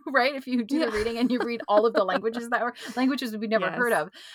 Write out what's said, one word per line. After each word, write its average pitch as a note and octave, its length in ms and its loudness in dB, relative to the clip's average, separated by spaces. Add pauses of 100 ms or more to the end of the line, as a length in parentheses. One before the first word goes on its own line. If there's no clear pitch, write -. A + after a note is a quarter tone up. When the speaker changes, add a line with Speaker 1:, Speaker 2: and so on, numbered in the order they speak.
Speaker 1:
<laughs> D#4 80 -12
right, C4+ 240 2
if C4 100 -10
you B3 200 0
do C#4+ 140 -2
the C#4+ 120 2
Speaker 2:
Yeah. - 20 -6
Speaker 1:
reading A3 260 -2
and B3 120 2
you B3 80 0
read A#3 300 -2
all G#3+ 160 6
of A3+ 80 2
the G3+ 100 4
languages A3 460 -2
that A#3 140 2
were, A#3 100 -4 (240)
languages C4 380 0
we've G#3+ 140 -4
never F#3 220 2
heard A#3 220 0
Speaker 2:
Yes. E3 80 4
Speaker 1:
of. E3+ 80 -6 (260)